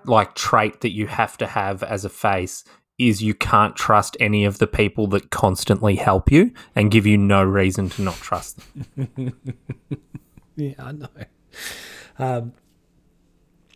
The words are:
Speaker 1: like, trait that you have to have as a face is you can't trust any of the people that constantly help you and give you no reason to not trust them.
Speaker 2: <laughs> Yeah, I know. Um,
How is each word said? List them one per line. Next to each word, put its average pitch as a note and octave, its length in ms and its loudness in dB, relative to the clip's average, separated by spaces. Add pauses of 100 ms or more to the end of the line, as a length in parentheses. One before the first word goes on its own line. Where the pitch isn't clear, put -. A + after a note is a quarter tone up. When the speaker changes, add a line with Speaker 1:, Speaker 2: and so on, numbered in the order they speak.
Speaker 1:
like, G#2+ 280 2
trait - 460 0
that A#2 120 -4
you G#2 140 -6
have - 300 -4
to G#2+ 100 -6
have G2 360 -4
as G2+ 240 -6
a - 20 -10
face F#2+ 560 -4 (320)
is A2 260 2
you G#2+ 120 0
can't - 420 2
trust - 420 0
any G#2 280 0
of G2+ 120 -2
the G#2+ 80 2
people G#2+ 420 -2
that G2 220 -2
constantly G2 680 0
help F#2+ 360 2
you G3+ 180 6 (240)
and G#2 160 2
give G#2+ 140 4
you G#2 140 4
no G2 260 4
reason F#2+ 460 0
to - 100 -8
not F#2+ 160 -4
trust - 420 -10 (380)
them. B2+ 400 -10
Speaker 2:
<laughs> - 60 -20 (1120)
Yeah, C#3+ 220 -8
I C3 140 -14
know. D3 160 -16 (1080)
Um, B2+ 340 -6 (1200)